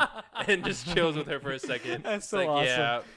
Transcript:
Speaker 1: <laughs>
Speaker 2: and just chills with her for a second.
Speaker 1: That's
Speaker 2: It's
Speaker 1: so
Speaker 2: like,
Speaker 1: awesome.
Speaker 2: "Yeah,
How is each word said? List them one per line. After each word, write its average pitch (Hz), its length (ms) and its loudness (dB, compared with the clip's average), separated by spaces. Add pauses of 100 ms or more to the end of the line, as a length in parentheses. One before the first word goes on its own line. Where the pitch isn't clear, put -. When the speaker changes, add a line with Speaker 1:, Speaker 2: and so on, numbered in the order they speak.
(200)
Speaker 1:
<laughs> - 280 -8
Speaker 2:
and 190 160 4
just 180 280 -4
chills 165 240 4
with 147 120 -2
her 143 120 -2
for 135 120 -6
a 131 60 -4
second. 123 460 -4
Speaker 1:
That's 202 200 -2
Speaker 2:
It's - 40 -12
Speaker 1:
so 202 100 0
Speaker 2:
like, 175 100 2
Speaker 1:
awesome. 143 180 4
Speaker 2:
"Yeah, 120 360 2 (140)